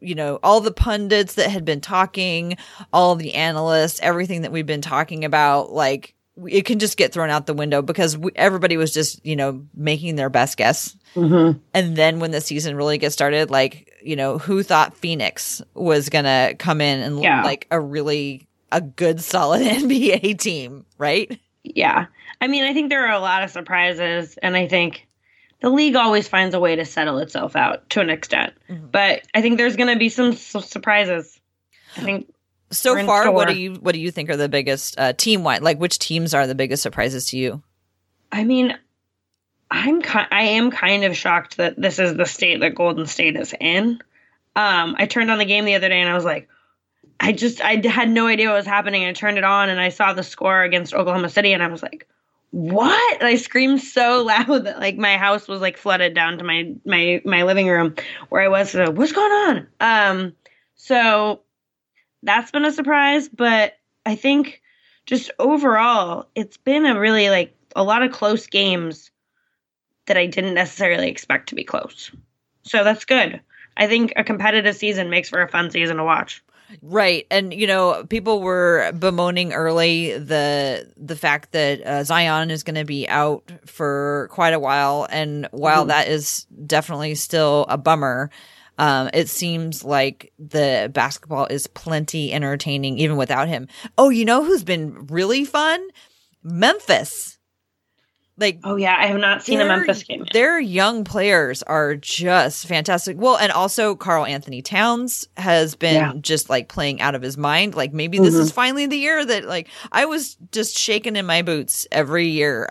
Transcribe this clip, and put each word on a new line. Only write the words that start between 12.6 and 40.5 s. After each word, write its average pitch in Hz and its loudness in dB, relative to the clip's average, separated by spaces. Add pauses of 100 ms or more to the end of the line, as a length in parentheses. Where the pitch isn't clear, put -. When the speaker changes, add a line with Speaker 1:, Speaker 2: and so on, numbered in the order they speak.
Speaker 1:
really 147 0
gets 147 -2
started, 147 0
like, 135 0
you 147 -6
know, 139 -2
who 190 0
thought - 2
Phoenix - -6 (140)
was 147 2
gonna 135 2
come 156 0
in 143 0
and 143 -4
look 147 -2
Speaker 2:
Yeah. 139 4
Speaker 1:
like 139 -4
a 165 0
really, 143 -6 (240)
a 170 2
good, 165 -2
solid 170 0
<laughs> 262 2
N 254 2
B 247 2
A 196 0
team, 139 -6 (120)
right? 156 -2 (240)
Speaker 2:
Yeah. - 0 (340)
I 247 0
mean, 277 0
I 277 0
think 294 0
there 269 0
are 220 2
a 202 0
lot 190 0
of 190 -6
surprises, 175 -2
and 180 0
I 180 0
think 175 0 (540)
the 247 2
league 277 4
always 220 2
finds 185 2
a 180 0
way 170 2
to 160 -2
settle 151 -4
itself - -6
out - -2
to 214 0
an 170 0
extent. - -4 (160)
Speaker 1:
Mm-hmm. 160 -14
Speaker 2:
But 196 0 (120)
I 220 2
think 233 2
there's 240 2
gonna 247 2
be 226 2
some 240 2
su-, - -10
surprises. 190 -2 (560)
I - -12
think 196 -6 (380)
Speaker 1:
So 254 0
Speaker 2:
we're 196 2
in 202 -2
Speaker 1:
far, 208 4
what 185 4
Speaker 2:
store. 175 2
Speaker 1:
do 185 -4
you, 185 -8
what 180 -2
do 160 -6
you 170 -4
think 156 -8
are 147 0
the 143 -2
biggest, 135 -2
uh, 127 0
team-wide, 175 0
like, 156 2
which 175 -2
teams 165 -2
are 139 2
the 131 -4
biggest 135 -2
surprises 127 -4
to 127 -6
you? 127 -4 (720)
Speaker 2:
I 208 -2
mean, 254 2 (920)
I'm 277 2
ki-, - -6 (220)
I 208 2
am 220 2